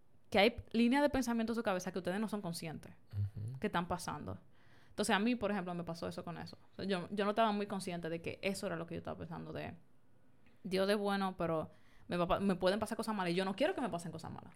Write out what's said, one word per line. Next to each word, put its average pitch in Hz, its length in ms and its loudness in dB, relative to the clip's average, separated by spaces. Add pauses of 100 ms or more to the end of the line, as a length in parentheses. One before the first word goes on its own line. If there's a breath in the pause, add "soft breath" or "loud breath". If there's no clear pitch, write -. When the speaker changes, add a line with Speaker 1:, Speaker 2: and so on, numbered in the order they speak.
(300)
Speaker 1:
que 220 80 4
hay 233 180 8 (160)
líneas 240 300 6
de 294 80 6
pensamiento 240 420 0
en 220 40 -2
su 214 60 -2
cabeza 185 280 0
que 185 80 -4
ustedes 180 220 -2
no 220 80 0
son 208 140 -4
conscientes 170 500 -8 (200)
Speaker 2:
Ujú. - 480 -4
Speaker 1:
que 220 80 0
están 175 200 -2
pasando. 165 500 -4 (520 soft breath)
Entonces, 214 260 2
a - 20 6
mí, 226 160 4
por 214 160 0
ejemplo, 180 240 -2
me 170 100 -4
pasó 170 220 -6
eso 180 160 -6
con 165 140 -8
eso. 165 220 -10 (140)
O - 20 -20
sea, - 100 -6
yo, 185 280 0
yo 202 120 2
no 202 60 2
estaba 220 220 4
muy 208 140 0
consciente 175 440 -4
de 165 100 -4
que - 220 -6
eso 196 240 -2
era 175 100 -2
lo 165 100 -6
que 170 80 -8
yo 170 40 -4
estaba 165 180 -8
pensando, 160 380 -8
de 151 200 -6 (920)
Dios 190 260 0
es 208 80 4
bueno, 196 400 0
pero 165 320 0 (380 soft breath)
me 175 100 0
va 175 100 4
pa-, 180 120 4
me 196 160 4
pueden 190 220 4
pasar 214 180 -2
cosas 220 180 -2
malas 180 180 0
y 170 40 2
yo 190 100 2
no 190 100 -2
quiero 320 180 4
que 359 60 -4
me 247 80 0
pasen 170 240 -6
cosas - 180 -8
malas. - 260 -12